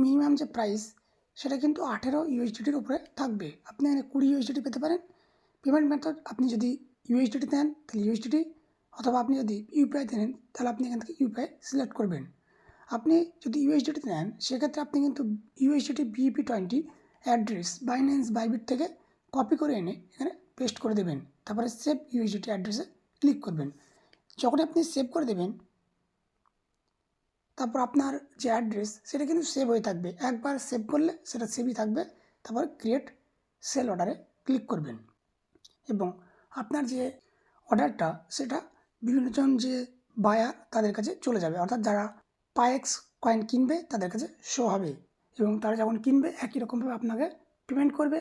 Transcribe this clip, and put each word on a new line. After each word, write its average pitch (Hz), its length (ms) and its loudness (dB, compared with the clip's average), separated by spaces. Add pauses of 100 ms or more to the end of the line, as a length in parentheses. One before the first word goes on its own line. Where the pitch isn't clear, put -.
মিনিমাম 285 360 4
যে 302 60 -4 (100)
প্রাইস 214 280 0 (540)
সেটা 277 260 -4
কিন্তু 302 160 2 (140)
আঠেরো 262 260 0 (140)
ইউএসডিটির 240 480 0
উপরে 262 160 -2 (220)
থাকবে। 214 280 -4 (220)
আপনি - 200 -6
এখানে 277 220 2
কুড়ি 277 200 4
ইউএসডিটি 269 340 0
পেতে 254 180 -4
পারেন। 330 160 0 (640)
পেমেন্ট 294 280 4
মেথড 294 240 -2 (160)
আপনি 254 140 0 (100)
যদি 240 140 2 (400)
ইউএসডিটি 254 440 2
দেন 285 140 4 (180)
তাহলে 214 200 -4
ইউএসডিটি, 226 360 2 (580)
অথবা 247 240 2
আপনি 247 180 2
যদি 214 160 -2 (200)
ইউপিআই 277 340 4
দেন 220 180 0 (240)
তাহলে 247 200 -2
আপনি 247 140 -2
এখান 240 160 -4
থেকে 277 180 -12
ইউপিআই 240 260 0 (200)
সিলেক্ট 262 320 -2
করবেন। 175 240 -2 (720)
আপনি 320 200 4 (280)
যদি 240 220 -4
ইউএসডিটি 302 360 2 (100)
নেন 165 160 -2 (180)
সেক্ষেত্রে 294 400 -2
আপনি - 200 -2
কিন্তু 285 160 0 (420)
ইউএসডিটি 285 400 2 (120)
বিইপি 262 340 2
টোয়েন্টি 214 300 0 (460)
অ্যাড্রেস 220 440 0 (180)
Binance 269 480 2
Bybit 226 360 0
থেকে 262 140 0 (500)
কপি 269 260 0
করে 294 180 0
এনে 180 140 -2 (200)
এখানে 277 180 -6 (260)
পেস্ট 254 260 -4
করে 220 160 0
দেবেন। 170 180 0 (280)
তারপরে 233 220 -2 (140)
সেভ 294 160 2 (160)
ইউএসডিটি 214 380 -2
অ্যাড্রেসে 208 340 -4 (340)
ক্লিক 285 260 6
করবেন। 156 240 -4 (720)
যখন 262 260 4
আপনি 330 120 0 (140)
সেভ 269 120 0 (100)
করে 320 160 0
দেবেন 180 180 0 (2000)
তারপর 254 300 -2
আপনার 277 260 2 (280)
যে 262 120 0
অ্যাড্রেস, 214 360 0 (200)
সেটা 285 200 -2
কিন্তু 330 140 2 (100)
সেভ 269 200 0
হয়ে 220 140 2
থাকবে। 175 220 -4 (200)
একবার 254 240 -2 (140)
সেভ 240 140 -4 (100)
করলে 302 200 2 (180)
সেটা 233 160 -6 (100)
সেভই 247 240 -2
থাকবে। 220 220 0 (440)
তারপর 233 180 -2 (160)
ক্রিয়েট 226 260 -2 (580)
সেল 254 300 -2
অর্ডারে 180 200 -2 (320)
ক্লিক 262 260 0
করবেন 147 260 -4 (960)
এবং 190 140 0 (540)
আপনার 285 300 -2
যে 254 100 -4 (680)
অর্ডারটা, 220 400 2 (260)
সেটা 269 220 -4 (480)
বিভিন্নজন 254 440 2 (140)
যে 254 100 -2 (520)
বায়ার, 226 280 2 (200)
তাদের 214 240 2
কাছে 220 140 -2 (140)
চলে 233 180 0
যাবে। 165 200 -2
অর্থাৎ 190 240 -2
যারা 208 160 2 (520)
পায়েক্স 254 360 2 (320)
কয়েন 226 260 4
কিনবে, 254 260 2 (160)
তাদের 185 220 -2
কাছে 226 140 -6 (260)
শো 254 100 0 (100)
হবে 190 180 0 (480)
এবং 208 120 4 (120)
তারা 220 180 0
যখন 220 140 2 (100)
কিনবে, 277 240 4 (160)
একই 240 180 -6
রকমভাবে 240 360 -4
আপনাকে 226 260 -2 (420)
পেমেন্ট 277 320 4
করবে। 302 220 2